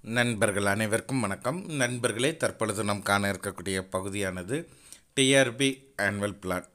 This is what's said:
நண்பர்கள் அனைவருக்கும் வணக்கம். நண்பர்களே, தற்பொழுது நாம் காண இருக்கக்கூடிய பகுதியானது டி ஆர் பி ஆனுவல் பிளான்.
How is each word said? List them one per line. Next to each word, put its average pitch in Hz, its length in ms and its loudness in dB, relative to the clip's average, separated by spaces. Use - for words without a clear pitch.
நண்பர்கள் 110 680 2
அனைவருக்கும் 110 520 0
வணக்கம். 113 360 -4
நண்பர்களே, 120 480 0
தற்பொழுது 107 460 -2
நாம் 101 220 -2
காண 101 220 4
இருக்கக்கூடிய 95 460 -4
பகுதியானது 95 600 -4
டி 135 80 6
ஆர் 123 180 4
பி 135 100 4
ஆனுவல் 101 360 0
பிளான். 90 340 -2